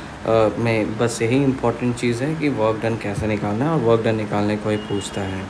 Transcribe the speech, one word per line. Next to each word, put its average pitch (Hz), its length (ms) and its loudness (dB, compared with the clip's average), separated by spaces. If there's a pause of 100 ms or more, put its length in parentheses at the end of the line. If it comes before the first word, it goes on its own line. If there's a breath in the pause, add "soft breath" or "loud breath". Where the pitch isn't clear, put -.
(260 loud breath)
अ, 110 320 4
में 110 400 0
बस 117 240 0
यही 123 220 4
इंपॉर्टेंट 120 520 0
चीज़ 120 280 -2
है 156 120 -2
कि 151 140 0
वर्क 110 320 0
डन 113 140 0
कैसे 104 320 -4
निकालना 107 380 0
है 160 60 0
और 165 60 2
वर्क 117 240 4
डन 113 140 2
निकालने 104 420 0
को 107 120 -4
ही 107 80 0
पूछता 104 440 -4
है। 95 280 -6